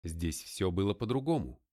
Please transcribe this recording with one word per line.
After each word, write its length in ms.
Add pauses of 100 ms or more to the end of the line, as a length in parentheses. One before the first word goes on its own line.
Здесь 400
все 280
было 240
по-другому. 680 (100)